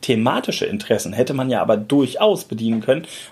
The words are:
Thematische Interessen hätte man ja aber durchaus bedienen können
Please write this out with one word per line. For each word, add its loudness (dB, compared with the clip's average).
Thematische 0
Interessen -2
hätte 0
man -2
ja 0
aber 2
durchaus 2
bedienen -2
können 0